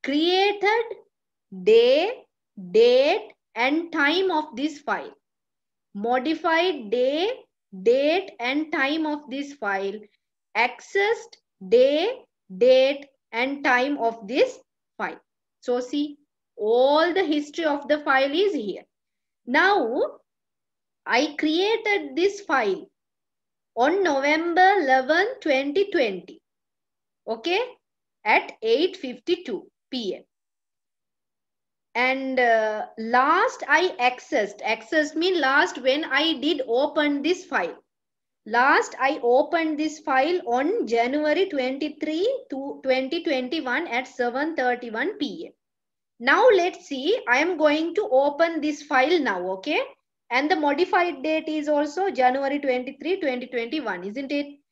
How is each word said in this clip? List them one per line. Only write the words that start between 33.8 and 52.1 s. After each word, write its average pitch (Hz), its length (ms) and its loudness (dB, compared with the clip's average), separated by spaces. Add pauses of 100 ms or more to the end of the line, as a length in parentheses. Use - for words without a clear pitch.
accessed, 247 600 -2
accessed 294 540 -2
mean 349 240 0
last 294 420 2
when 269 240 0
I 285 340 0
did 285 280 -2
open 285 540 0
this 349 240 -2
file. 185 320 -4 (680)
Last 269 540 2
I 277 220 0
opened 302 560 2
this 302 220 -4
file 294 480 0
on 285 400 -2
January 302 600 0
twenty-three 302 1000 -4
to 277 340 -10
twenty 262 400 -2
twenty-one 262 640 -4
at 247 200 -6
seven 262 480 -4
thirty-one 247 600 -4
P 196 300 -8
M. - 60 -20 (680)
Now 311 300 4
let's 370 380 2
see, 285 400 -2
I 247 120 4
am 339 180 0
going 311 380 2
to 427 160 -2
open 285 500 2
this 294 220 -4
file 294 360 2
now, 190 320 -2
okay? 294 300 -2 (500)
And 277 180 0
the 370 60 4
modified 311 680 0
date 311 260 -2
is 302 180 -4
also 302 420 0
January 269 500 0